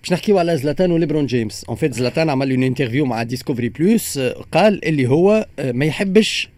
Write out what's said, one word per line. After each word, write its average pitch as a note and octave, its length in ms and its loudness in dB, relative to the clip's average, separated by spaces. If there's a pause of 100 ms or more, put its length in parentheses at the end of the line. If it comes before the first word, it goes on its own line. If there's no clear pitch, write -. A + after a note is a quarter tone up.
باش - 100 -2
نحكيو G3 260 2
على E3+ 180 2
زلاتان D3+ 340 0
وليبرون D#3 360 0
جيمس. A#2 380 -4
اون A#2 120 -6
فيت D3 180 -2
زلاتان B2+ 360 -2
عمل C3+ 200 0
اون B2+ 120 2
انترفيو C3 440 0
مع A#2 160 -2
ديسكوفري B2 460 -4
بلوس، F3 500 0
آه، B2+ 140 -2 (200)
قال G3 320 2
اللي D3 220 2
هو، F#3+ 400 4 (120)
آه، C3+ 140 -2
ما B2+ 120 0
يحبش G3 720 0